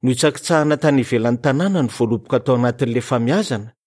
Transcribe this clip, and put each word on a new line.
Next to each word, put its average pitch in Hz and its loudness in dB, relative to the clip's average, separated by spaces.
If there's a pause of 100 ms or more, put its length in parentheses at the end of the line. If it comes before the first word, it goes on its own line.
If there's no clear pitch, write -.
Nitsakitsahana 151 0
tany 139 2
ivelan'ny 120 0
tanàna 165 0
ny 120 0
voaloboka 117 -2
tao 127 0
anatin'ilay 123 0
famihazana 123 -2 (120)